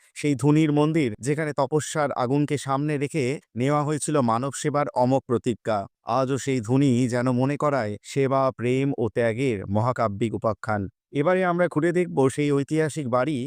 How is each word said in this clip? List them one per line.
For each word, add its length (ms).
সেই 200
ধুনির 380
মন্দির, 380
যেখানে 320
তপস্যার 640
আগুনকে 420
সামনে 380
রেখে 280
নেওয়া 260
হয়েছিল 400
মানব 320
সেবার 400
অমোঘ 320
প্রতিজ্ঞা। 520
আজও 260
সেই 220
ধুনি 300
যেন 240
মনে 240
করায় 360
সেবা, 380
প্রেম 320
ও 100
ত্যাগের 500
মহাকাব্যিক 640
উপাখ্যান। 480
এবারে 320
আমরা 240
ঘুরে 240
দেখব 260
সেই 240
ঐতিহাসিক 560
বাড়ি, 380